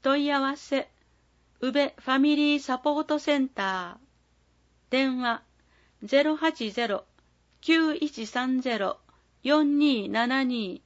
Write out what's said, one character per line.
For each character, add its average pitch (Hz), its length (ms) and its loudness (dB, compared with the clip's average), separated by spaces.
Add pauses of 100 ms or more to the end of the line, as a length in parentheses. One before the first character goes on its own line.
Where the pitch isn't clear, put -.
問 285 240 0
い 294 60 -2
合 277 100 0
わ 277 160 -2
せ、 - 320 -4 (720)
宇 254 100 -2
部 269 80 0 (180)
フ - 140 -4
ァ 269 80 2
ミ 294 160 4
リ 294 220 2
ー - 20 0
サ 262 200 -4
ポ 294 200 0
ー 311 60 -2
ト 302 120 0
セ 285 220 0
ン 262 80 0
タ 208 160 -6
ー。 - 1300 -12
電 262 280 0
話、 240 220 -2 (640)
ゼ 269 200 4
ロ 311 120 2
八 302 360 -2
ゼ 233 160 -4
ロ - 180 -4 (560)
九 320 340 2
一 226 320 -6
三 254 340 -2
ゼ 240 160 -2
ロ 196 220 -4 (440)
四 285 360 4
二 262 300 2
七 240 340 0
二。 233 420 -4